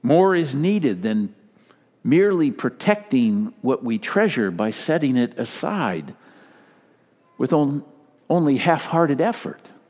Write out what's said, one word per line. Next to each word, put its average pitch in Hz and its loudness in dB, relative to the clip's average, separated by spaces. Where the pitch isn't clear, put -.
more 180 6
is 151 0
needed 151 0
than 107 -2
merely 170 2
protecting 120 -2
what 127 -2
we 113 -2
treasure 139 0
by 104 -2
setting 151 -2
it 120 -2
aside 110 -6
with 131 0
on-, 143 0
only 151 2
half-hearted 160 0
effort. - -6